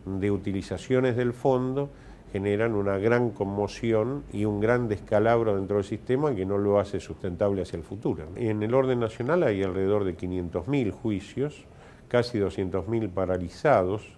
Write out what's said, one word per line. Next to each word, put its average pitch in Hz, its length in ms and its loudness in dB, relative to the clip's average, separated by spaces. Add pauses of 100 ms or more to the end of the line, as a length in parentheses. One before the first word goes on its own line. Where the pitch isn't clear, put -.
de 98 260 -2
utilizaciones 101 840 0
del 120 160 0
fondo 131 560 0 (440)
generan 104 420 0
una 98 240 0
gran 117 320 2
conmoción 107 1000 -2
y 101 120 -2
un 104 160 0
gran 120 280 4
descalabro 110 680 2
dentro 98 220 0
del 101 80 2
sistema 127 500 -2
que 92 100 -2
no 101 140 0
lo 101 220 4
hace 98 180 -2
sustentable 92 640 -2
hacia 90 140 -6
el 80 80 -8
futuro. 98 500 -6
En 107 280 -2
el 113 120 0
orden 131 240 4
nacional 127 460 0
hay 101 180 2
alrededor 95 420 2
de 90 100 -2
quinientos 90 520 -4
mil 131 240 0
juicios, 117 760 -6 (440)
casi 117 300 2
doscientos 92 500 -2
mil 113 200 0
paralizados 92 920 2 (160)